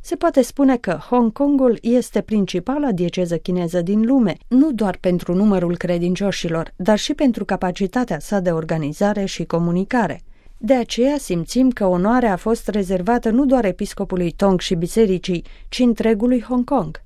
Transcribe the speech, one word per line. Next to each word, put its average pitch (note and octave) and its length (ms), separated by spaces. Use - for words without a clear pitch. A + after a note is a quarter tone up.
Se - 160
poate E4 260
spune C4+ 340
că G3 160
Hong A#3 400
Kongul C4+ 500
este A#3 380
principala G#3+ 720
dieceză E3+ 440
chineză F3 440
din G#3 260
lume, A#3 280
nu C#4 240
doar G#3 280
pentru F3+ 340
numărul F#3 420
credincioșilor, F3 1000
dar G#3 220
și - 160
pentru A#3+ 300
capacitatea F#3+ 760
sa G3+ 220
de F3+ 100
organizare D#3+ 760
și F#3+ 200
comunicare. E3+ 760
De A3+ 160
aceea B3+ 420
simțim A#3+ 540
că A3+ 160
onoarea G3+ 460
a F3+ 40
fost A3+ 320
rezervată G3+ 600
nu B3 140
doar B3+ 200
episcopului F#3 680
Tong F#3+ 300
și - 140
bisericii, F3+ 680
ci - 100
întregului A3+ 640
Hong B3 220
Kong. G3 420